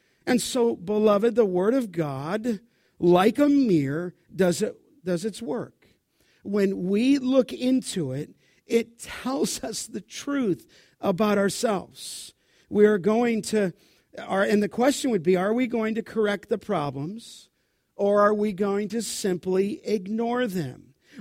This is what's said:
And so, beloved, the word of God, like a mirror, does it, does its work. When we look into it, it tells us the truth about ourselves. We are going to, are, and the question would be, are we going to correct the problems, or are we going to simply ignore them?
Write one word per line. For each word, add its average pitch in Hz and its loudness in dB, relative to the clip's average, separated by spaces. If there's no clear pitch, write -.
And 247 2
so, 233 0
beloved, 208 2
the 233 6
word 190 2
of 240 -2
God, 170 -4
like 175 4
a 294 4
mirror, 175 2
does 175 0
it, 208 -4
does 175 -4
its 214 -8
work. 233 -10
When 196 0
we 247 4
look 254 2
into 247 -2
it, 135 -8
it 226 -2
tells - -6
us 233 -8
the 220 -10
truth 262 -4
about 202 0
ourselves. - -4
We 208 6
are 214 2
going 220 2
to, 202 0
are, 190 -2
and 208 4
the 202 0
question 262 0
would 196 0
be, 180 4
are 190 0
we 247 0
going 220 -2
to 220 -4
correct 208 -2
the 226 -2
problems, 156 -6
or 202 2
are 208 6
we 208 0
going 202 -2
to 220 -4
simply 190 -2
ignore 220 -2
them? 175 -6